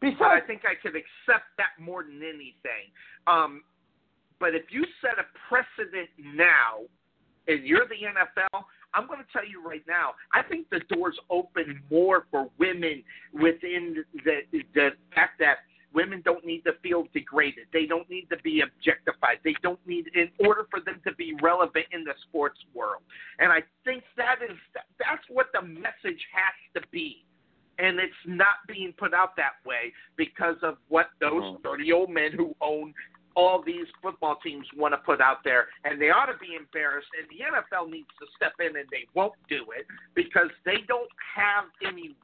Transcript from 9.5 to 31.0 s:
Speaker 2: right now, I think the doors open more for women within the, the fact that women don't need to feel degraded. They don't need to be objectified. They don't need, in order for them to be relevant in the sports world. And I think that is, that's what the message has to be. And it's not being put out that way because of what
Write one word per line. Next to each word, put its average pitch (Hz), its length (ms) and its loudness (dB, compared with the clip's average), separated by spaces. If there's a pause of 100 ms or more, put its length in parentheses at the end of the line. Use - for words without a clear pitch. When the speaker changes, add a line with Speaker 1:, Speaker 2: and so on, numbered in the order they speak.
Speaker 2:
right 156 220 -12
now, 165 240 0 (220)
I 247 100 4
think 330 260 -8
the 175 120 -2 (120)
doors 339 240 -2 (120)
open 165 600 -4
more 175 420 4
for 139 180 0 (100)
women 170 420 0 (320)
within 165 680 0 (220)
the, 151 160 0 (100)
the 143 380 2 (240)
fact - 260 2
that 147 200 4 (340)
women 185 320 0
don't 170 200 0
need 165 200 -6
to 160 80 0 (100)
feel 170 300 0
degraded. 139 580 -2
They 160 140 0
don't 170 240 -4
need 180 200 -12
to 170 140 -4
be 156 180 0
objectified. 127 840 0
They 156 180 0
don't 180 240 -2
need, 175 260 -6
in 170 160 2 (160)
order 208 240 4
for 185 120 -6
them 175 260 -10
to 185 80 -6
be 160 260 -8
relevant 170 520 2
in 170 100 -8
the 147 100 -8 (140)
sports 143 320 -2 (140)
world. 107 280 -4 (380)
And 175 140 6
I 160 60 6 (260)
think 254 180 -6 (140)
that 247 260 0
is, 202 140 -10 (420)
that's - 300 -4
what 254 240 0
the 190 80 -2
message 175 600 -8 (120)
has 190 480 -2
to - 100 -20
be. 156 320 -8 (560)
And 180 200 2
it's 185 140 -2 (120)
not 180 420 2
being 190 300 -10
put 185 160 -2
out 185 240 2
that 143 180 -2 (100)
way 120 280 -6 (240)
because 165 460 -2
of 156 120 -2 (140)
what 165 180 4 (120)